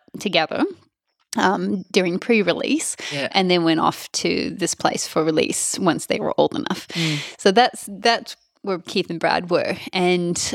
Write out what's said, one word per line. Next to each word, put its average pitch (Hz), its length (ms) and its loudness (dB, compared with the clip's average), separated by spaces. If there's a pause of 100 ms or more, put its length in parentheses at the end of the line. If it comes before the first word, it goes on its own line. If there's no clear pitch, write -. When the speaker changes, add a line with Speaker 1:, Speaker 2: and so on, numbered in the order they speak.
(200)
Speaker 1:
together, 170 440 0 (760)
um, 190 540 2
during 180 280 2
pre-release 214 760 0 (160)
Speaker 2:
Yeah. 139 220 -4
Speaker 1:
and 185 180 4
then 175 120 4
went 160 180 4
off - 320 -2
to - 380 -2
this - 240 -4
place - 320 -2
for 160 160 0
release - 560 0
once 160 280 0
they - 120 0
were - 200 -2
old 151 160 2
enough. - 340 -6
Speaker 2:
Mm. 160 300 -2 (200)
Speaker 1:
So 202 120 4
that's, 233 400 2
that's - 440 -2 (280)
where 190 160 -2
Keith - 320 -4
and 170 80 -6
Brad 170 320 0
were. 175 240 2 (160)
And 180 640 0